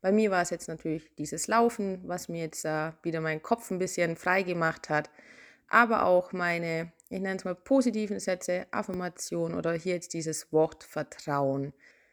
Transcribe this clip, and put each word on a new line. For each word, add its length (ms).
bei 100
mir 180
war 120
es 80
jetzt 180
natürlich 480
dieses 320
Laufen, 580
was 220
mir 140
jetzt, 240
äh, 260
wieder 200
meinen 200
Kopf 300
ein 80
bisschen 380
frei 260
gemacht 460
hat, 200
aber 360
auch 280
meine, 580
ich 120
nenn's 240
mal 100
positiven 640
Sätze, 520
Affirmation 800
oder 180
hier 240
jetzt 180
dieses 380
Wort 320
Vertrauen. 880